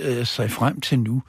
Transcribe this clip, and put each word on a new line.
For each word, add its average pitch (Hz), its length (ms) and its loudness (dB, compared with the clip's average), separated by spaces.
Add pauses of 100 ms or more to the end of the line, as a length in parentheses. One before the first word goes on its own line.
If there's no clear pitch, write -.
øh, 123 220 0
sig 113 260 -2
frem 135 300 0
til - 180 2
nu, 117 300 0